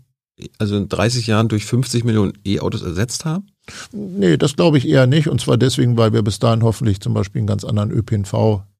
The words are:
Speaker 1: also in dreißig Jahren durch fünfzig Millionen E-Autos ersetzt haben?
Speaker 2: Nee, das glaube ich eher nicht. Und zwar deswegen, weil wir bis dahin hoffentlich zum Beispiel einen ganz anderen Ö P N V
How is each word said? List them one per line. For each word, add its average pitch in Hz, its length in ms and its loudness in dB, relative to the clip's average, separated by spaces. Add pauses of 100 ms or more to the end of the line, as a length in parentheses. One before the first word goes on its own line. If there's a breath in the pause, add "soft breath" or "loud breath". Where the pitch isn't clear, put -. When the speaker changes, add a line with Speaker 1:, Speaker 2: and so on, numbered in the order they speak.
(580)
Speaker 1:
also 101 180 -2
in 101 140 -2
dreißig 113 380 0
Jahren 113 200 2
durch 107 200 -2
fünfzig 120 360 0
Millionen 110 300 2 (100)
E-Autos 104 380 -2
ersetzt 92 440 -6
haben? 180 200 -4 (460 loud breath)
Speaker 2:
Nee, 190 460 0
das 147 180 0
glaube 160 240 4
ich 123 80 -2
eher 135 180 4
nicht. 147 240 2
Und 135 100 0
zwar 131 180 0
deswegen, 123 400 2
weil 113 160 4
wir 113 100 2
bis 101 160 -2
dahin 113 240 2
hoffentlich 113 360 0
zum 117 140 -4
Beispiel 107 280 -4
einen 101 60 -2
ganz 101 160 -2
anderen 107 280 -2
Ö 120 100 0
P - 140 -2
N 98 100 -2
V 110 380 0 (160)